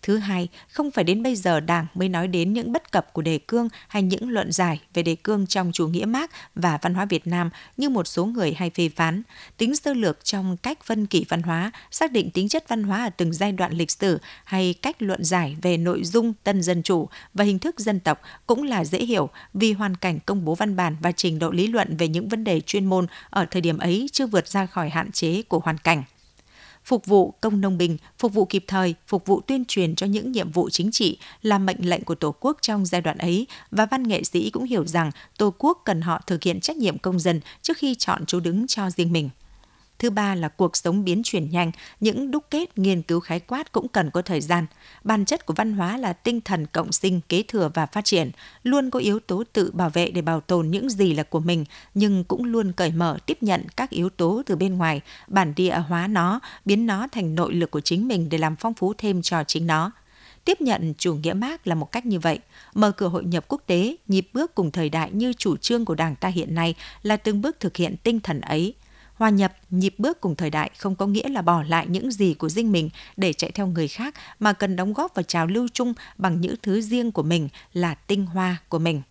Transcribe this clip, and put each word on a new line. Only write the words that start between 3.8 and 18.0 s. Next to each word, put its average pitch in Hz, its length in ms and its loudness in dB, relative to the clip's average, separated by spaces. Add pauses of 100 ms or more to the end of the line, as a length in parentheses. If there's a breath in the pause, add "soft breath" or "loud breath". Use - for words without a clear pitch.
hay 208 140 0
những 190 280 0
luận 202 220 -2
giải 170 280 0 (140)
về 170 80 0
đề 165 140 0
cương 202 300 0
trong 180 260 0
chủ 160 160 0
nghĩa 175 160 0
Mác 262 260 -2 (240 loud breath)
và 170 280 0
văn 180 120 0
hóa 202 100 0
Việt 190 220 -2
Nam 175 240 0 (260 loud breath)
như 285 120 0
một 214 180 0
số 175 200 -2
người 214 260 -2
hay 170 180 -2
phê 170 260 0
phán. 170 260 0 (340 loud breath)
Tính 240 200 0
sơ 285 180 0
lược 202 300 0
trong 190 320 -2
cách 285 280 -8
phân 220 220 -2
kỳ 185 220 2
văn 170 140 0
hóa, 170 280 -2 (200 loud breath)
xác 320 220 0
định 190 180 2
tính 190 180 0
chất 311 200 -2
văn 226 140 -2
hóa 202 220 0
ở 220 120 -2
từng 170 160 0
giai 196 200 0
đoạn 180 200 -2
lịch 165 180 -2
sử 180 280 0 (260 loud breath)
hay 185 380 0
cách 294 200 -4
luận 190 220 -2
giải 160 380 0
về 180 140 2
nội 175 280 0
dung 226 280 2 (120)
tân 196 180 2
dân 175 200 0
chủ 165 260 0 (260 loud breath)
và 202 100 2
hình 196 140 2
thức 330 220 -4
dân 202 200 0